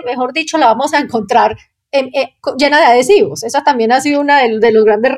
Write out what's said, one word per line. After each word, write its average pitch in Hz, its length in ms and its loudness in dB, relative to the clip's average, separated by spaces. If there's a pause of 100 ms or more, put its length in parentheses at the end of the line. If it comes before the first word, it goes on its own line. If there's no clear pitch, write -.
mejor 254 260 -6
dicho, 320 260 -6
la 277 100 2
vamos 254 260 0
a 294 60 0
encontrar, 226 580 -2 (340)
em, 262 220 -2
eh, 269 260 -6
co-, 269 160 -8
llena 285 240 2
de 330 60 4
adhesivos. 247 580 2
Esa 277 220 -4
también 233 260 0
ha 254 80 2
sido 285 220 -2
una 285 220 2
de, 220 160 -2
de 226 120 2
los 220 140 4
grandes 220 320 2